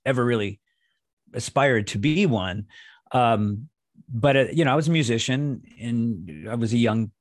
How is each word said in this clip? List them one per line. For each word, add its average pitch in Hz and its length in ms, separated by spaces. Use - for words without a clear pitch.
ever 127 180
really 107 360
aspired 123 560
to - 100
be 151 280
one. 101 400
Um, 113 560
but, 135 280
uh, 135 160
you 165 120
know, 131 80
I 139 40
was 156 120
a 170 40
musician, 131 680
and 107 680
I 110 60
was 113 180
a 120 40
young, 113 340